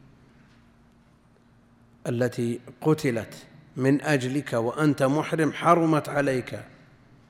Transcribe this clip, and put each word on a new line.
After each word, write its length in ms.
التي 540
قتلت 540
من 260
أجلك 500
وأنت 500
محرم 500
حرمت 560
عليك 520